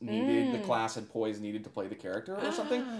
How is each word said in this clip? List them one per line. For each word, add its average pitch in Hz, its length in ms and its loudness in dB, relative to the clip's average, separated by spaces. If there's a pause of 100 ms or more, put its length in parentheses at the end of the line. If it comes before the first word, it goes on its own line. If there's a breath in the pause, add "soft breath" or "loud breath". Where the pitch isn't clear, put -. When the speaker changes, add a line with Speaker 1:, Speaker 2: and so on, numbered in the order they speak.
Speaker 1:
needed, 262 520 2
the 226 60 0
Speaker 2:
Mm. 208 60 -2
Speaker 1:
class 113 320 2
and 107 120 -6
poise 110 300 0
needed 107 240 -4
to 104 80 -10
play 98 160 -4
the 101 80 -6
character 101 420 -4
or 208 140 0
something, 240 340 0
Speaker 2:
Ah. 233 160 -4